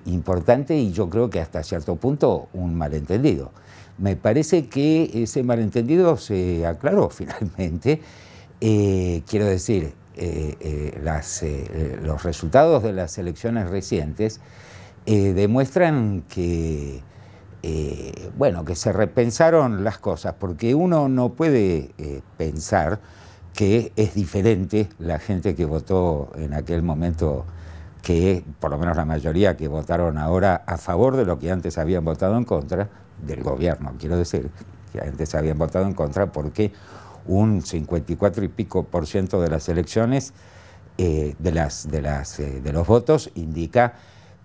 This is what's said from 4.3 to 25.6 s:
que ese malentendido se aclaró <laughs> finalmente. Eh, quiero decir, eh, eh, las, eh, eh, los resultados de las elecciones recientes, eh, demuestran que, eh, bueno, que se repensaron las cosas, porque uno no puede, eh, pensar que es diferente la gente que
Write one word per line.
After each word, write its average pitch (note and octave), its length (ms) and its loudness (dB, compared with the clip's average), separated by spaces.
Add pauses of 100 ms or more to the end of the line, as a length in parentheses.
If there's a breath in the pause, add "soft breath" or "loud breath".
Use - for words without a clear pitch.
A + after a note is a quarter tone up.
que D#3 420 2 (140)
ese A2+ 180 -2
malentendido B2 760 2
se F2+ 500 0
aclaró C3 420 2
<laughs> - 0 -
finalmente. F#2 920 -2 (600 loud breath)
Eh, F#2+ 680 2
quiero G#2 200 2
decir, F#2 480 0 (200)
eh, D#2 440 -4
eh, D2+ 440 -6
las, D#2 380 -4
eh, C#2+ 260 -4
eh, D2+ 360 -4
los D2+ 180 -2
resultados A2 600 6
de G#2+ 100 -2
las F2+ 240 -4
elecciones G2+ 540 -4
recientes, F#2 680 -2 (680 loud breath)
eh, G2 260 4
demuestran A#2 960 2
que, D#2+ 720 -2 (600 loud breath)
eh, - 760 -6
bueno, F2+ 280 2
que F2 100 -4
se G2+ 180 0
repensaron A#2 920 4
las G#2 140 -2
cosas, F2+ 400 -4
porque G2+ 380 -2
uno D#3+ 340 2
no B2 240 0
puede, G#2 640 2
eh, C#2+ 240 -10 (160)
pensar D#2+ 640 0 (560 loud breath)
que G#2+ 400 2
es G#2+ 180 2
diferente G2+ 760 0 (100)
la E2 180 -2
gente F#2 380 -2
que E2 100 -2